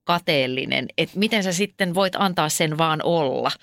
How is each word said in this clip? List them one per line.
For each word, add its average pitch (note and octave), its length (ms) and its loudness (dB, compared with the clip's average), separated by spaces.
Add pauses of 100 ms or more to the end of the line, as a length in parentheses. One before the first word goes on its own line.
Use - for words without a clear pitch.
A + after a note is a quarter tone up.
kateellinen, C3+ 840 0 (120)
että D#3+ 200 -2
miten A3 260 0
sä F#3 80 -2
sitten F#3 420 -2
voit F#3+ 220 2
antaa F3+ 320 0
sen D#3 300 0
vaan D#3+ 260 0
olla. C3+ 460 0 (120)